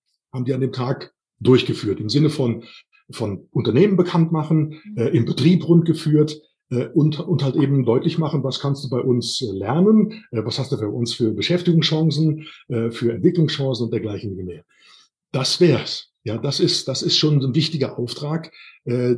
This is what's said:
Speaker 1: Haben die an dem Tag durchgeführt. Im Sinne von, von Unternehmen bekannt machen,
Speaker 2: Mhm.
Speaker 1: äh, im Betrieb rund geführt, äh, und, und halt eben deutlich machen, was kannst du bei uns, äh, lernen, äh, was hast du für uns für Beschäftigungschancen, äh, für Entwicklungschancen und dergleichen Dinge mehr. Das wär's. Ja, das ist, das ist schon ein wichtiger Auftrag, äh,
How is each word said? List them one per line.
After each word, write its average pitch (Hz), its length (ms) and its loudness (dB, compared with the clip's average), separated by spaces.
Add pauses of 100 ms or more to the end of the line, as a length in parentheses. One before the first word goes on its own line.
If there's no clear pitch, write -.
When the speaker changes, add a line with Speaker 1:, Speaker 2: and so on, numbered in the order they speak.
(340)
Speaker 1:
Haben 127 120 -6
die 135 80 0
an 127 80 -4
dem 127 100 0
Tag 127 420 -6 (260)
durchgeführt. 113 600 4
Im 107 100 -6
Sinne 143 200 2
von, 123 340 -2 (480)
von 104 400 -8
Unternehmen 113 460 2
bekannt 170 340 2
machen, 156 540 0
Speaker 2:
Mhm. 107 120 -14
Speaker 1:
äh, 117 120 0
im 117 160 2
Betrieb 160 420 2
rund 165 180 6
geführt, 151 540 2 (300)
äh, 127 180 -2
und, 151 320 0
und 139 240 -2
halt 135 120 -2
eben 139 300 2
deutlich 135 320 0
machen, 151 260 -2
was 131 180 -4
kannst 139 240 -4
du 120 40 -10
bei 120 120 -2
uns, 123 400 -2
äh, 113 100 -4
lernen, 170 800 2
äh, 110 120 -4
was 117 140 -6
hast 131 140 -6
du 135 60 -2
für 104 120 -4
uns 120 240 -4
für 110 200 0
Beschäftigungschancen, 160 1120 0 (220)
äh, 117 220 -2
für 117 220 -2
Entwicklungschancen 139 720 0
und - 60 -6
dergleichen 101 400 -6
Dinge 92 140 -10
mehr. 85 180 -14 (720)
Das 143 260 -4
wär's. - 500 2 (140)
Ja, 110 140 -6
das 139 220 -4
ist, - 280 0
das 131 140 -4
ist - 160 0
schon 147 260 2
ein 131 120 -2
wichtiger 143 420 -2
Auftrag, 147 560 -6 (320)
äh, 123 320 0